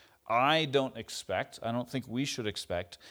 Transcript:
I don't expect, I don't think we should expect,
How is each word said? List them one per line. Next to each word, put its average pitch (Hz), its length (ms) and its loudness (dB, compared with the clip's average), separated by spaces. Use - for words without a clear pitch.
I 143 380 4
don't 135 300 2
expect, - 680 -4
I 117 100 -2
don't 123 180 -4
think 127 180 -4
we 123 160 -2
should 131 220 -4
expect, 90 520 -4